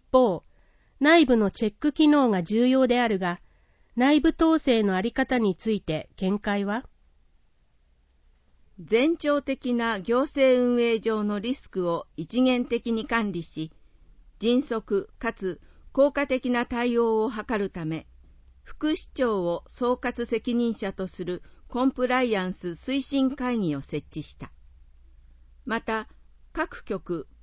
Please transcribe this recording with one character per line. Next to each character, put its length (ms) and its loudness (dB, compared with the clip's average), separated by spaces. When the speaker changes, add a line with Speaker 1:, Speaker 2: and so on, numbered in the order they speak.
Speaker 1:
方、 320 4
内 260 6
部 100 4
の 140 2
チ 160 -4
ェ 40 -2
ッ 60 -14
ク 160 -2
機 140 4
能 220 6
が 160 0
重 240 2
要 180 4
で 140 2
あ 80 0
る 100 0
が、 220 -4
内 240 4
部 180 2
統 220 4
制 240 2
の 100 2
あ 60 0
り 100 -2
方 280 0
に 180 0
つ 160 -4
い 80 -2
て 360 -6
見 220 -2
解 260 -2
は？ 200 -6
Speaker 2:
全 380 2
庁 260 0
的 320 -4
な 260 -2
行 220 0
政 400 4
運 180 2
営 200 2
上 240 -2
の 160 -2
リ 140 -4
ス 160 -20
ク 200 -2
を 160 -4
一 260 -2
元 240 2
的 260 -4
に 140 -2
管 260 0
理 100 -6
し、 300 -10
迅 240 2
速 460 -4
か 140 -4
つ 300 -8
効 200 4
果 140 -2
的 240 -2
な 160 0
対 320 -2
応 260 2
を 60 -2
図 280 -4
る 120 -4
た 160 -8
め、 200 -6
副 340 -4
市 180 -10
長 300 -2
を 220 -4
総 280 -2
括 320 -6
責 280 -4
任 200 0
者 180 -8
と 140 -8
す 180 -12
る 180 -8
コ 180 -2
ン 40 0
プ 160 -4
ラ 160 2
イ 140 0
ア 100 -2
ン 60 -4
ス 160 -10
推 320 -6
進 340 0
会 240 -4
議 180 -2
を 40 -8
設 300 -8
置 120 -10
し 120 -16
た。 180 -16
ま 160 -4
た、 260 -6
各 320 -6
局、 440 -6